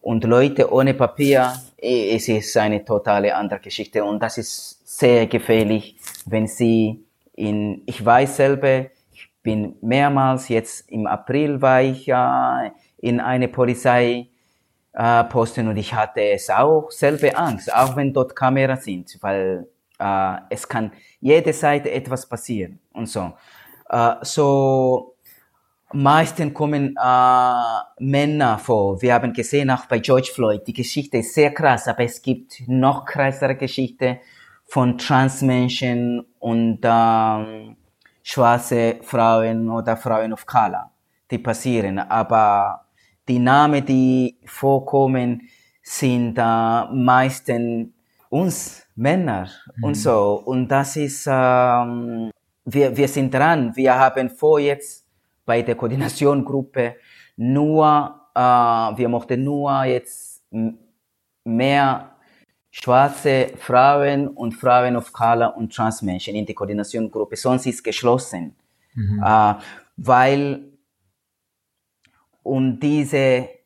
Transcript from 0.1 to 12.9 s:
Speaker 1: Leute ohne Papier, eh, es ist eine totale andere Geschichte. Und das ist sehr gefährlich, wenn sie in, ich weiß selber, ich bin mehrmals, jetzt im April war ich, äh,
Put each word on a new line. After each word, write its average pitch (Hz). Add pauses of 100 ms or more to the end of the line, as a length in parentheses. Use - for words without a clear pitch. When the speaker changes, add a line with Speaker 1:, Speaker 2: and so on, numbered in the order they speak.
Speaker 1:
Leute 127
ohne 131
Papier, 135 (240)
eh, 113
es 110
ist 107
eine 107
totale 101
andere 101
Geschichte. 104
Und 104
das 113
ist -
sehr 120
gefährlich, 110 (280)
wenn 110
sie 113 (300)
in, 104
ich 123
weiß 127
selber, 135 (240)
ich - (140)
bin 107
mehrmals, 131
jetzt -
im 107
April 139
war 131
ich, 131
äh, 127 (280)